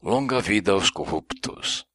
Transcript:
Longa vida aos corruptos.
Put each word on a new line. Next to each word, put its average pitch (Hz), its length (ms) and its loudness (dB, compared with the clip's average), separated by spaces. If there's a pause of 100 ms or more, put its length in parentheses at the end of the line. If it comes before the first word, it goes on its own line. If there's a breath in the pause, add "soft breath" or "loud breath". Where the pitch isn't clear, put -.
Longa 127 380 2
vida 101 320 2
aos 98 180 4
corruptos. - 1040 -6